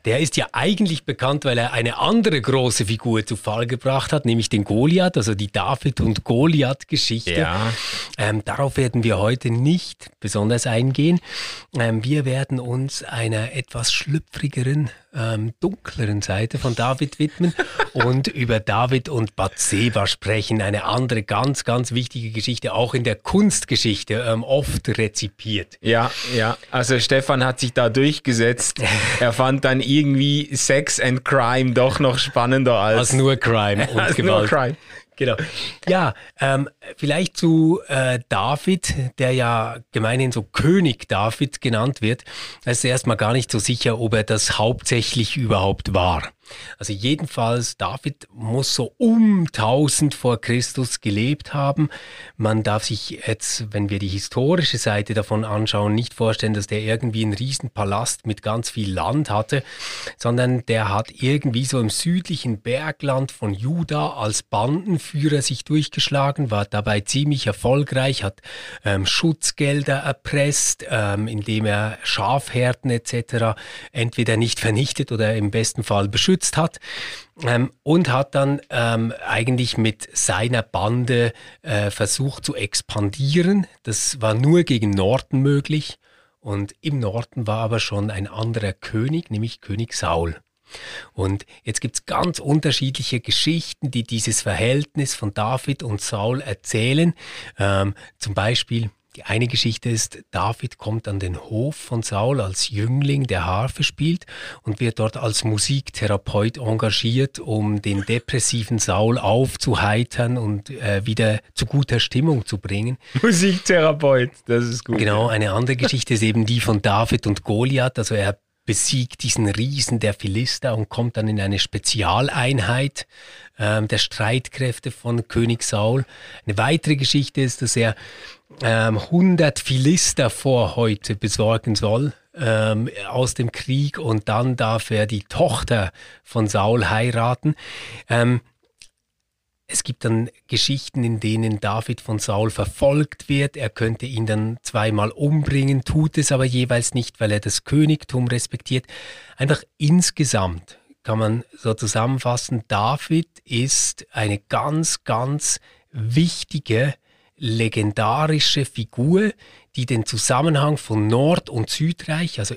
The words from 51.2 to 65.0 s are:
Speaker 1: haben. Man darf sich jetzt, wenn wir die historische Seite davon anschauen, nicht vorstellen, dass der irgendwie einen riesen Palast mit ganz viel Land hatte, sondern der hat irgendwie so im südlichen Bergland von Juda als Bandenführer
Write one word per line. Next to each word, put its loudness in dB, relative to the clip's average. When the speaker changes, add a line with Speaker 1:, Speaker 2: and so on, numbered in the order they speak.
Speaker 1:
haben. 0
Man 0
darf 0
sich -6
jetzt, -4
wenn -2
wir -2
die -2
historische 0
Seite 0
davon -2
anschauen, 0
nicht -2
vorstellen, 0
dass -4
der -4
irgendwie -2
einen 0
riesen -4
Palast -2
mit -4
ganz -2
viel -4
Land 0
hatte, 0
sondern 0
der 2
hat 0
irgendwie 0
so 0
im 2
südlichen -2
Bergland -2
von -4
Juda -2
als -4
Bandenführer 0